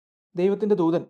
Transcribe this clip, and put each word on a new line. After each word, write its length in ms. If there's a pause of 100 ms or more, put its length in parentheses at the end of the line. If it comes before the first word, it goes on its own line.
(340)
ദൈവത്തിൻ്റെ 400
ദൂതൻ 360